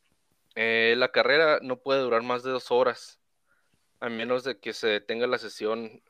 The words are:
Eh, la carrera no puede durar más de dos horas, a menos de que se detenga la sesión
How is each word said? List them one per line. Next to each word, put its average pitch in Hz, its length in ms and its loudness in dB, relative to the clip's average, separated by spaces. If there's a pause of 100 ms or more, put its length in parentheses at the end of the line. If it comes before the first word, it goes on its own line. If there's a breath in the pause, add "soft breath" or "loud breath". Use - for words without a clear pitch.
(560)
Eh, 113 420 2
la 127 140 0
carrera 147 500 4
no 127 160 -6
puede 139 220 0
durar 117 220 0
más 123 200 -4
de 127 80 -6
dos 127 200 -6
horas, 123 500 0 (800)
a 123 80 -6
menos 120 360 -2
de 127 140 -6
que 113 140 -8
se - 160 -2
detenga 113 380 -2
la 123 120 0
sesión 110 720 -6